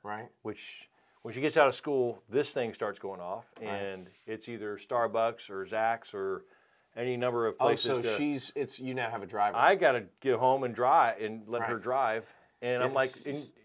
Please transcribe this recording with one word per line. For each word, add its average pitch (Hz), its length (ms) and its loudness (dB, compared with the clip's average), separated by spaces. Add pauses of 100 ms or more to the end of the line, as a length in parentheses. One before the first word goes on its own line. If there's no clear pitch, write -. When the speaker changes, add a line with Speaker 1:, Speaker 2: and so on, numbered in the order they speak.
Speaker 1:
Right. 107 240 -10 (140)
Speaker 2:
which - 480 -12 (320)
when 117 120 -10
she 123 60 -6
gets 147 160 0
out 151 120 10
of 123 60 4
school, 127 540 0
this 135 240 0
thing 117 220 -2
starts 101 260 -6
going 95 220 -10
off, 98 280 -10 (120)
Speaker 1:
Right. 110 60 -10
Speaker 2:
and 98 420 -8 (160)
it's 110 240 -10
either 104 280 -8
Starbucks 113 720 0
or 95 160 -6
Zach's 110 480 -2
or 95 300 -4 (540)
any 123 180 -2
number 120 320 0
of 101 140 -2
Speaker 1:
Oh, 113 60 4
Speaker 2:
places - 180 2
Speaker 1:
so 127 160 0
Speaker 2:
to 113 160 0
Speaker 1:
she's, 143 380 -2
it's, 139 220 -6
you 131 160 -8
now 123 160 -4
have 110 140 -8
a - 20 -10
driver. 104 300 0
Speaker 2:
I 151 200 6
gotta 127 320 2 (120)
get 127 180 2
home 131 280 2
and 117 100 -4
drive 123 460 4
and 110 260 -8
let 117 160 -4
her 113 120 -2
Speaker 1:
Right. 107 60 -8
Speaker 2:
drive, 113 540 -2 (260)
and 123 220 0
I'm 131 60 0
Speaker 1:
Yeah, 135 60 -4
Speaker 2:
like, 131 160 2
Speaker 1:
s-, - 100 -18
Speaker 2:
in 143 160 -6
Speaker 1:
s-, 139 140 -12 (140)